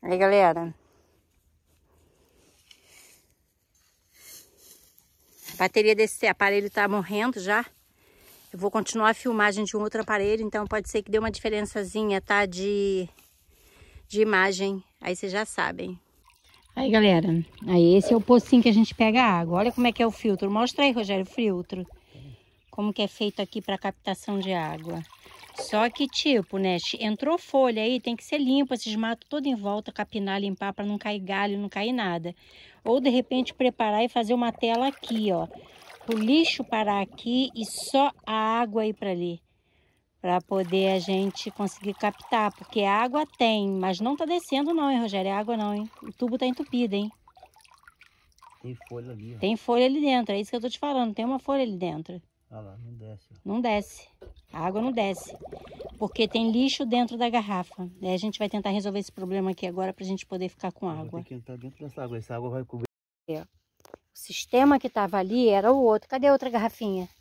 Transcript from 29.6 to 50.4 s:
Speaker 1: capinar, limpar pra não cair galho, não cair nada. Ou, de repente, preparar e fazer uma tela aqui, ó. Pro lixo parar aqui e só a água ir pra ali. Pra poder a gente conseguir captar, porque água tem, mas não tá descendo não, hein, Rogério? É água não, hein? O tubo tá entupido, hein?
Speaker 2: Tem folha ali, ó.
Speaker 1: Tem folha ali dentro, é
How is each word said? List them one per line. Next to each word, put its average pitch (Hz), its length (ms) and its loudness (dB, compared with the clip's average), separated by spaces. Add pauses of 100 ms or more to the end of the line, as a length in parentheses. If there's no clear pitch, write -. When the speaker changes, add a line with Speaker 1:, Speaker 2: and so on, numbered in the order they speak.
Speaker 1:
capinar, 202 480 -4
limpar 196 320 -4
pra 202 120 -6
não 208 140 -2
cair 208 220 -6
galho, 196 380 -2
não 202 100 -6
cair 208 240 -4
nada. 175 420 -4 (500)
Ou, 240 160 2
de 262 80 4
repente, 254 460 0
preparar 226 500 2
e 247 40 0
fazer 233 260 0
uma 240 160 0
tela 233 380 0
aqui, 220 420 -2
ó. 170 160 0 (580)
Pro 226 140 -2
lixo 269 460 2
parar 208 360 0
aqui 247 540 -2
e 226 100 -6
só - 480 0 (140)
a 214 80 -4 (260)
água 220 240 0
ir 214 100 -2
pra 202 160 -6
ali. 175 300 -4 (800)
Pra 180 200 0
poder 190 520 0
a 190 60 2
gente 190 520 -2
conseguir 196 440 -6
captar, 214 580 -2
porque - 300 -6
água 240 420 0 (140)
tem, 214 320 2
mas 185 300 -2
não 254 160 -2
tá 330 80 -4
descendo 311 500 -2
não, 294 160 2
hein, 254 100 2
Rogério? 196 280 -2
É 196 40 -2
água 214 240 -2
não, 208 160 -2
hein? 208 160 -6 (140)
O 208 100 -14
tubo 247 240 -4
tá 254 100 0
entupido, 247 480 -2
hein? 208 160 -2 (1500)
Speaker 2:
Tem 127 140 -14 (140)
folha 120 240 -14
ali, 113 220 -14
ó. 113 40 -16
Speaker 1:
Tem 202 180 0
folha 247 300 2
ali 269 140 2
dentro, 254 340 0
é 196 60 -2